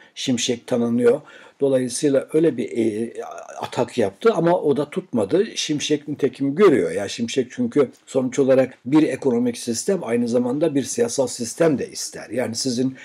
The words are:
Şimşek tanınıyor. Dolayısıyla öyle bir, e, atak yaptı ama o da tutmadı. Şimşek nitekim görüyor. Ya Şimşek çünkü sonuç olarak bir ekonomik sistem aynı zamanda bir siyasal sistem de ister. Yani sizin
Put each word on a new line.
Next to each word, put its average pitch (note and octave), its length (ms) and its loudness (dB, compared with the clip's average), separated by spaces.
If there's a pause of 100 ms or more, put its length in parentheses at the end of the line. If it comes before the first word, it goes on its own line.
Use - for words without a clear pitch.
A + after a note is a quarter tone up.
(140)
Şimşek A#2+ 520 -2
tanınıyor. A#2+ 540 2 (400)
Dolayısıyla C3 720 2
öyle D#3 240 2
bir, A#2+ 220 -4
e, A2+ 340 -2 (480)
atak - 380 -4
yaptı A#2 360 2
ama E3+ 260 2
o C#3+ 160 2
da C#3+ 140 -4
tutmadı. E3+ 640 0
Şimşek D3 540 -4
nitekim C#3 460 -2
görüyor. C#3 360 4
Ya G2 180 -4
Şimşek A#2 420 -4
çünkü B2 380 0 (180)
sonuç C3 320 -2
olarak C3 480 4
bir D3+ 160 4
ekonomik B2 560 0
sistem E3+ 440 -2
aynı A#2+ 260 0
zamanda B2+ 460 0
bir C#3 80 2
siyasal A#2 440 -2
sistem B2+ 520 0
de - 120 -6
ister. - 400 -12
Yani A2+ 240 -4
sizin C3 500 -2